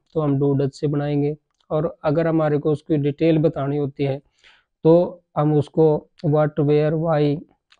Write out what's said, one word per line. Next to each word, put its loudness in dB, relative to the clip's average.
तो -2
हम 0
do 0
does -2
से -6
बनाएंगे, -2
और -4
अगर 0
हमारे 0
को -2
उसकी -2
detail 0
बतानी -2
होती -4
है -4
तो 2
हम 2
उसको 2
what, 0
where, 2
why, 0